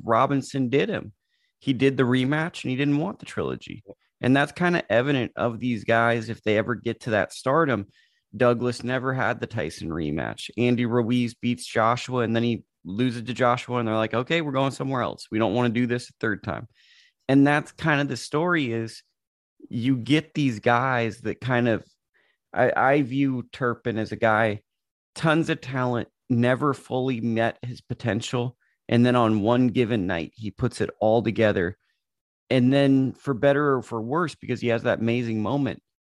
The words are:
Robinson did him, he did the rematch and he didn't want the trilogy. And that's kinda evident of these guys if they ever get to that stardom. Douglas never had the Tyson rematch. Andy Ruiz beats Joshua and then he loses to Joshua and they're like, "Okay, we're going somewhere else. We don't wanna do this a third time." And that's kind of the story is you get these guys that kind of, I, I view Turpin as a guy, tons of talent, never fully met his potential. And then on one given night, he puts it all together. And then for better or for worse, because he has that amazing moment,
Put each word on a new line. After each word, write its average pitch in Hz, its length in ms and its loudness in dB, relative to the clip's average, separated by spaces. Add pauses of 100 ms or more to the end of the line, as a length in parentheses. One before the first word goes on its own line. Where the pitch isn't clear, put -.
Robinson 135 640 0
did 147 200 2
him, 120 240 -6 (460)
he - 140 -2
did 131 240 2
the 131 80 2
rematch 131 580 0
and - 80 -4
he 127 60 -2
didn't 143 220 0
want 185 200 -6
the - 80 -20
trilogy. - 560 -8 (380)
And 127 160 4
that's 143 160 2
kinda 175 380 0
evident 123 460 2
of 113 240 -2
these 120 240 -4
guys 117 440 2
if 113 140 -10
they 107 160 2
ever 113 160 0
get 110 260 -6
to 123 100 -8
that 104 220 2
stardom. 131 540 0 (500)
Douglas 120 480 0
never 127 280 -2
had 120 280 -2
the 123 60 -6
Tyson 82 420 -8
rematch. 76 680 -6
Andy 120 300 2
Ruiz 120 480 0
beats 120 320 -4
Joshua 120 560 0
and 113 140 0
then 127 60 2
he 117 220 0 (200)
loses 117 400 -2
to 117 100 -6
Joshua 123 440 0
and 117 100 -2
they're 110 80 0
like, 110 180 -2
"Okay, 131 280 -2
we're 147 100 -6
going 135 200 0
somewhere 135 300 -4
else. - 280 -6
We 107 80 -2
don't 107 160 2
wanna 123 160 2
do 120 160 0
this 120 220 -4
a - 120 -20
third 107 220 -2
time." 90 260 -8 (600)
And 139 180 6
that's 147 260 0
kind 151 280 0
of 143 80 -2
the 135 80 -4
story 151 560 -2
is 113 300 -6 (680)
you 127 280 0
get 143 380 0
these 131 260 0
guys 120 640 0
that - 180 -6
kind 120 280 2
of, 110 160 0 (680)
I, 123 220 2
I 139 280 4
view 131 500 -2
Turpin 117 460 -4
as 107 140 -4
a 107 40 -6
guy, 107 460 2 (520)
tons 160 360 2
of 156 100 -4
talent, 127 480 -2 (200)
never 127 460 2
fully 127 460 -4
met 113 420 -2
his 123 180 -12
potential. 120 760 -4 (320)
And 120 160 4
then 123 120 4
on 110 260 2
one 123 260 4
given 113 380 0
night, 85 280 -4
he 107 160 -12
puts - 300 -6
it 107 100 -2 (100)
all 110 220 4
together. 98 540 0 (720)
And 127 240 4
then 135 400 4
for - 220 -6
better 139 420 2
or 120 60 -4
for 117 180 -6
worse, 143 340 -2
because 113 260 -6
he 120 80 0
has 117 160 0
that 117 140 2
amazing 113 440 0
moment, 123 400 -2 (260)